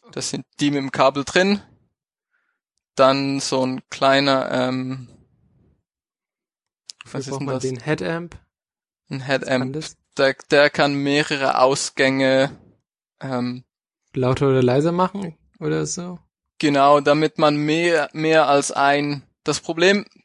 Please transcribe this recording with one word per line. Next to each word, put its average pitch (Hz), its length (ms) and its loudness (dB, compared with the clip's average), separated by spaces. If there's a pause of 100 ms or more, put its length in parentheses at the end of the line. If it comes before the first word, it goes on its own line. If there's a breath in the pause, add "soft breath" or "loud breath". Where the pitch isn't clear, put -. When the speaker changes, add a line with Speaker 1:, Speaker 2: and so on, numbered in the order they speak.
(100)
Speaker 1:
Das - 200 -10
sind - 160 -10 (120)
die 143 120 2
mit 143 80 -2
dem 135 120 -6
Kabel 139 340 2
drin. 196 360 2 (1400)
Dann 139 420 2
so 131 260 -2
ein 131 240 -6
kleiner, 135 640 0
ähm, 131 580 -6 (2000)
Speaker 2:
Wofür - 160 -12
Speaker 1:
was 127 60 -10
ist 139 40 -12
Speaker 2:
braucht 135 100 -8
Speaker 1:
denn 143 60 -8
Speaker 2:
man 135 80 -6
Speaker 1:
das? 127 80 -6
Speaker 2:
den 131 180 -6
Headamp? 165 580 -8 (720)
Speaker 1:
Ein 135 100 -8
Speaker 2:
Was 127 80 -14
Speaker 1:
Headamp. 135 200 -2 (140)
Speaker 2:
kann 131 100 -6
das? 156 240 -12 (200)
Speaker 1:
Der, 135 180 2 (160)
der 147 200 6
kann 143 240 0
mehrere 143 680 0
Ausgänge, 135 1000 2 (600)
ähm, 123 440 -8 (500)
Speaker 2:
Lauter 131 340 0
oder 131 160 2
leiser 139 260 2
machen 180 480 -4 (220)
oder 156 260 -4
so? 175 320 -10 (400)
Speaker 1:
Genau, 143 420 4
damit 147 380 0
man 151 180 2
mehr, 156 560 0
mehr 156 360 2
als 143 240 0
ein, 143 500 0 (220)
das 147 160 -4
Problem, 180 460 0 (180)